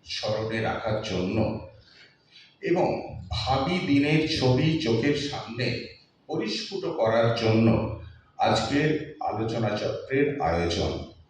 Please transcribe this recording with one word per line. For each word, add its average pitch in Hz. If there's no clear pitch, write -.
স্মরণে 110
রাখার -
জন্য 95
এবং 165
ভাবী 135
দিনের 147
ছবি 127
চোখের 139
সামনে -
পরিস্ফুট 190
করার 113
জন্য 113
আজকের 147
আলোচনা 110
চক্রের 135
আয়োজন। 82